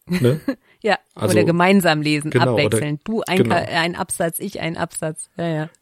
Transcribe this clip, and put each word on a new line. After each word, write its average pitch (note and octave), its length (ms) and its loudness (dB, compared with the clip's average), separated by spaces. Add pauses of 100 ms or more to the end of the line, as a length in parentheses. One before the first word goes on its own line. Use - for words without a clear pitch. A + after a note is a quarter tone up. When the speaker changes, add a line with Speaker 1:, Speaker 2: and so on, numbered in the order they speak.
Speaker 1:
Ne? D#3 380 2
Speaker 2:
<laughs> C4 120 -4 (240)
Ja, G#3 160 0 (160)
Speaker 1:
Also, F3+ 220 0
Speaker 2:
oder F3 80 4
gemeinsam F3 580 4
lesen, D3+ 300 0
Speaker 1:
genau, - 220 2
oder G#2+ 140 2
Speaker 2:
abwechselnd. D3 360 -2
Du A3 240 -4
ein F3+ 160 -2
Speaker 1:
genau. - 120 0
Speaker 2:
Ka-, E3+ 100 -2
ein E3+ 320 -2
Absatz, F3 420 -4
ich - 220 -10
ein E3 160 -6
Absatz. - 580 -8
Ja, E3+ 140 -6
ja. D#3 200 -4 (120)